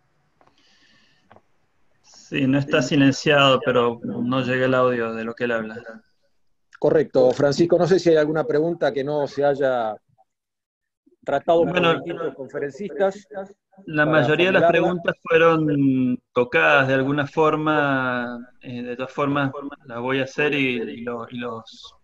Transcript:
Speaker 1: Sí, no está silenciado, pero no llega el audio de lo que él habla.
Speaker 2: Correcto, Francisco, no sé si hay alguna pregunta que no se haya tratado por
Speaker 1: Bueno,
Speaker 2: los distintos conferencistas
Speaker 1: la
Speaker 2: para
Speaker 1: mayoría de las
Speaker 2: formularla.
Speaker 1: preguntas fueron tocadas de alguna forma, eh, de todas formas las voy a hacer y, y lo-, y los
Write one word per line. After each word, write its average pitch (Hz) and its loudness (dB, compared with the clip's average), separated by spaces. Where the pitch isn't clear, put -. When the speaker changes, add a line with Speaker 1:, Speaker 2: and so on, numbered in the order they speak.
Speaker 1:
Sí, - -6
no 135 2
está 143 0
silenciado, 139 4
pero 120 0
no 123 -4
llega 127 0
el 131 2
audio 123 0
de 113 -8
lo 113 -8
que 123 -8
él 120 -2
habla. 110 -6
Speaker 2:
Correcto, 139 2
Francisco, 147 2
no 170 2
sé 180 4
si 170 2
hay 160 6
alguna 151 0
pregunta 160 0
que 135 -4
no 147 -2
se 143 -2
haya 127 0
tratado 151 2
por 160 0
Speaker 1:
Bueno, 170 2
Speaker 2:
los 139 -8
distintos 165 -8
conferencistas 190 -6
Speaker 1:
la 151 0
Speaker 2:
para 156 2
Speaker 1:
mayoría 156 2
de 185 0
las 190 4
Speaker 2:
formularla. 170 6
Speaker 1:
preguntas 170 0
fueron 147 2
tocadas 143 2
de 135 2
alguna 139 0
forma, 139 -2
eh, 123 -12
de 123 -8
todas 127 -10
formas 143 -2
las 120 -12
voy 131 -2
a 131 -2
hacer 147 -2
y, 127 -2
y 113 -10
lo-, 117 -10
y 123 -12
los 117 -14